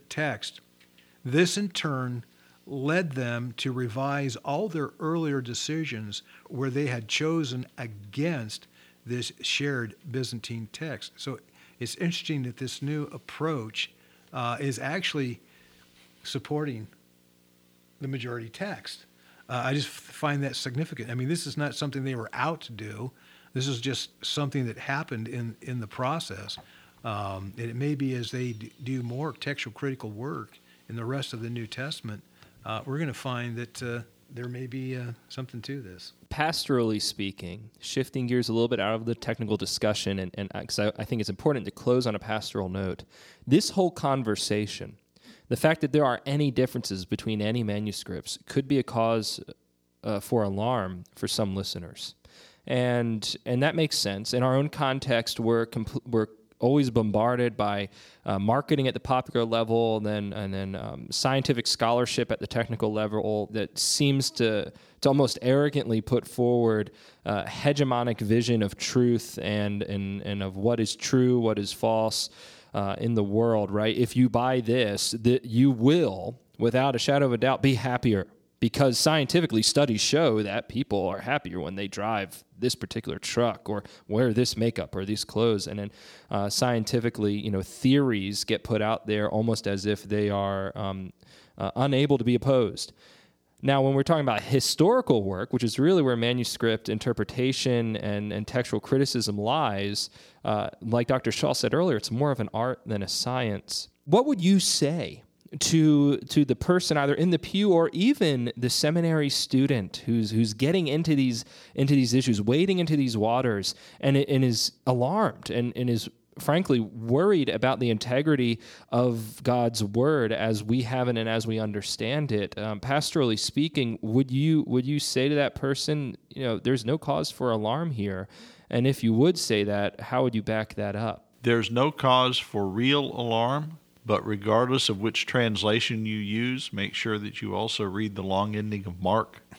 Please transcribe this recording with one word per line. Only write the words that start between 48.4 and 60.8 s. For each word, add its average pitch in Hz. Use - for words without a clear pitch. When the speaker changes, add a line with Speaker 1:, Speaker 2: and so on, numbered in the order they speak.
Speaker 2:
could 135
be 139
a -
cause, 113
uh, 104
for 113
alarm 98
for 98
some 101
listeners. -
And, 120
and 123
that 156
makes 160
sense. 101
In 123
our 131
own 143
context, 131
we're 117
compl-, 117
we're 113
always 135
bombarded 113
by, 101
uh, 98
marketing 131
at 120
the -
popular 127
level, 113
and 107
then, 104
and 98
then, 95
um, -